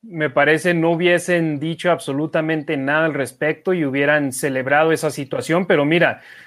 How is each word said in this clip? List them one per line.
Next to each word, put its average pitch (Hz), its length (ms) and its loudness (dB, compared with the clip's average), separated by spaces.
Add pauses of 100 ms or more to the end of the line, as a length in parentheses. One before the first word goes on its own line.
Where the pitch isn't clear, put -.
Me 160 280 -4
parece 156 420 2
no 165 200 2
hubiesen 170 680 0
dicho 165 300 -4
absolutamente 156 880 -2
nada 147 260 0
al 160 80 0
respecto 151 640 -2
y 165 100 0
hubieran 143 480 0
celebrado 143 600 0
esa 151 180 -2
situación, 151 560 -2
pero 147 180 4
mira, 156 380 2 (240)